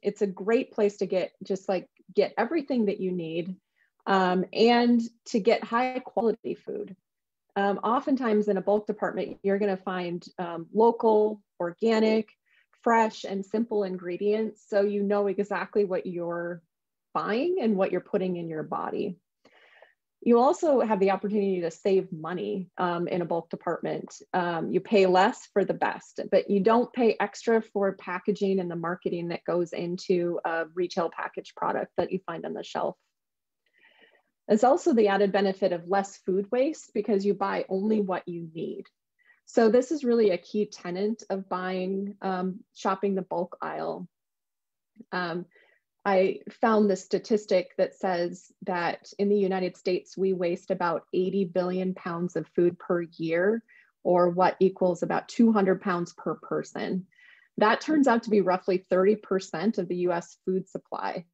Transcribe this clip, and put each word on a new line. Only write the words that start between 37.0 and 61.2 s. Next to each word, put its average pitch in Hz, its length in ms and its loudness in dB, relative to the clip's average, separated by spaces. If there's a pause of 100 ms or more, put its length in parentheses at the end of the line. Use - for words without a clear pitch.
you 202 80 2
buy 196 340 -2
only 214 340 0
what 185 260 -4
you 170 260 -10
need. 156 320 -10 (600)
So 226 240 4
this 247 220 4
is 302 120 -4
really 233 280 4
a 175 60 0
key 208 280 -4
tenet 196 640 -6
of 196 200 -6
buying, 185 720 -4
um, 185 420 -4 (100)
shopping 196 420 -2
the 190 60 -2
bulk 175 400 -6
aisle. 160 460 -8 (1040)
Um, 175 340 -4 (580)
I 190 360 2 (100)
found 214 400 4
this 190 140 0
statistic 202 760 0
that 185 160 0
says 175 580 -4 (120)
that 175 560 -4
in 202 100 2
the 208 80 4
United 185 400 0
States, - 400 -4
we 190 160 2
waste 180 380 -2
about 175 320 -2 (100)
eighty 190 320 0
billion 185 480 -2
pounds 175 420 -6
of 160 200 -4
food 175 240 2
per 175 240 -2
year, 170 600 -2 (400)
or 180 280 4
what 180 280 2
equals 185 440 2
about 175 260 -4
two 226 220 4
hundred 190 280 4
pounds 175 340 -4
per - 220 -6
person. 170 680 -6 (540)
That 214 220 4
turns 302 260 2
out 233 160 2
to 208 80 -2
be 208 100 4
roughly 180 380 0 (100)
thirty 190 260 4
percent 190 640 -2
of 180 100 -4
the 180 100 -4
U 180 140 0
S 170 320 -6
food 190 240 -2
supply. - 680 -8